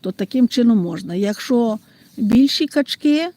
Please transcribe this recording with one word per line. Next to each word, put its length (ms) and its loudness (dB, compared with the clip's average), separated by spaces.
то 120 -8
таким 360 0
чином 300 2
можна. 360 -6
Якщо 640 -2
більші 500 2
качки 720 -2